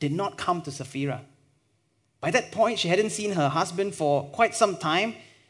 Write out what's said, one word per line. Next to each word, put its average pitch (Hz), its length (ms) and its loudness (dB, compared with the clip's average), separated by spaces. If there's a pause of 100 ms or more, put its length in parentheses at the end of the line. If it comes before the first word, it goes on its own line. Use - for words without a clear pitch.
did 147 120 0
not 190 260 -2
come 175 260 0
to 143 80 -10
Sapphira. 139 500 -6 (1000)
By 151 120 -2
that - 200 0
point, 220 280 2
she 170 80 0
hadn't 202 240 2
seen 208 220 -4
her 147 160 2
husband 170 460 -2
for 143 300 2
quite - 300 0
some 202 220 4
time, 185 380 0 (340)